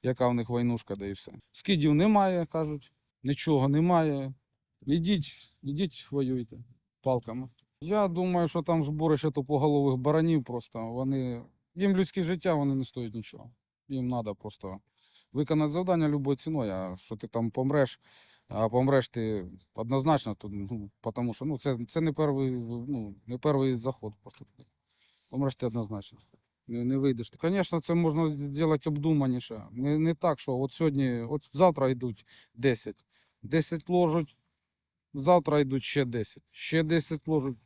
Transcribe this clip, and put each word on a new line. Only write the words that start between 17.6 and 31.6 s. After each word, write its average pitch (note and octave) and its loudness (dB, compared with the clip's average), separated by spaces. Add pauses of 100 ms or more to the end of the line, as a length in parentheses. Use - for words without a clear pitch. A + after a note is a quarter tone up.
а A2 0
помреш C3 4
ти A2 -4 (280)
однозначно, C3 0
то, - -14
ну, G2+ -8 (100)
потому A#2+ -4
що, - -10
ну, D3 -4
це, C3 -2 (100)
це E3 -2
не E3 0
перший, C#3 0
ну, A#2+ -6 (120)
не B2 -8
перший C3+ 2
заход A2+ -6 (100)
просто. - -20 (840)
Помреш C3+ -4
ти C3 -6
однозначно. A2 -6 (500)
Не, A#2+ -4
не C3 0
вийдеш. C3 0 (100)
Звісно, E3+ 0
це E3+ -2
можна D#3+ 2
зробити C#3+ 0
обдуманіше. C#3 0 (100)
Не, C#3+ 0
не D#3+ 2
так, D#3+ 0
що B2+ -2
от C3+ -2
сьогодні, C3+ 2
от C3 -6
завтра C#3+ 4